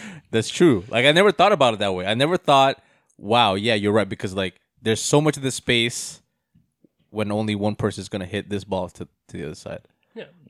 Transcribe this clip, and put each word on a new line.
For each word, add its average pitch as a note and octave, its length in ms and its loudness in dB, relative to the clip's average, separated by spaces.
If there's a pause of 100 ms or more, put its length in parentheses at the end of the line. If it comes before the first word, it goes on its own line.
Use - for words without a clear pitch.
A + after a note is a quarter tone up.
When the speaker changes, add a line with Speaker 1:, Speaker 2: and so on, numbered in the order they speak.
(100)
Speaker 1:
<laughs> E3 200 -20
that's D3+ 200 -2
true. B2 380 4
Like, A#2+ 180 0
I D3 60 4
never F#3+ 200 4
thought G3 200 4
about C3+ 220 4
it G2+ 60 -6
that G2 140 0
way. F2+ 120 -6
I G#2+ 80 0
never D3 220 0
thought, C#3 460 2 (340)
wow, A2 380 2
yeah, G#2+ 200 0
you're G2+ 180 0
right. G#2 160 2
Because, F#2+ 260 -10
like, F#2 260 -6 (220)
there's A2 180 -2
so D3 220 2
much D3+ 160 0
of C#3 40 -12
this C3 120 -4
space - 680 -2 (880)
when G#2 240 -6
only G#2+ 220 -2
one G#2 200 -2
person's G2 360 -4
gonna F#2+ 160 -8
hit F#2+ 240 -8
this G2 140 -6
ball F#2 260 -6
to, - 180 -16 (200)
to - 100 -16
the D#2 60 -10
other D2+ 100 -10
side. - 260 -14 (340)
Speaker 2:
Yeah. A3 100 -16 (260)